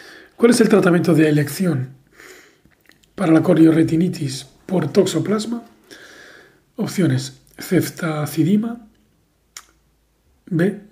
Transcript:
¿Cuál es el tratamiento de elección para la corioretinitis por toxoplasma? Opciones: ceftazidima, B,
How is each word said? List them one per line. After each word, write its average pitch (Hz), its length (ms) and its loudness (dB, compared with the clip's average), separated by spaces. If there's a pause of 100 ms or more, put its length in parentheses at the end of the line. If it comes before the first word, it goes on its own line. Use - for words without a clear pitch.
(360)
¿Cuál 240 140 4
es 240 100 2
el 214 80 2
tratamiento 175 460 2
de 156 140 4
elección 147 640 -2 (1200)
para 170 180 0
la 156 100 4
corioretinitis 160 1040 2 (200)
por 170 260 -4
toxoplasma? 202 720 -2 (1120)
Opciones: 151 640 -2 (160)
ceftazidima, 165 1300 -2 (1600)
B, 180 340 -2 (120)